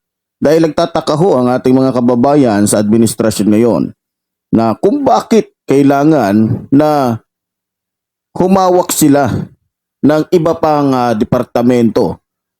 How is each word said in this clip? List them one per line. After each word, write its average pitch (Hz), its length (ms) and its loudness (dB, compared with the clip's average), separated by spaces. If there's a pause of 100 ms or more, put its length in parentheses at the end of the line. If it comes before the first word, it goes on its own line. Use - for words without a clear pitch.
(400)
Dahil 156 240 2
nagtataka 156 560 -4
ho 180 160 0
ang 123 160 0
ating 127 240 0
mga 131 160 0
kababayan 123 720 0
sa 104 160 0
administrasyon 107 720 0
ngayon 107 320 0 (720)
na 113 240 0
kung 277 240 -2
bakit 226 480 0 (160)
kailangan 139 1040 0
na 139 480 0 (1120)
humawak 185 640 0
sila 143 320 2 (720)
ng 151 320 0
iba 165 240 0
pang, 147 400 0
ah, 120 180 0
departamento, 120 1120 -2 (360)